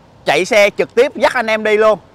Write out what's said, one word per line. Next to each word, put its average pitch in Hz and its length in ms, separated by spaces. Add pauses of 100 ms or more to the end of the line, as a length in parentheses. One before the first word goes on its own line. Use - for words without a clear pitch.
(260)
chạy 156 200
xe 208 320
trực - 180
tiếp 254 200
dắt 285 180
anh 240 140
em 220 160
đi 214 140
luôn. 214 220 (160)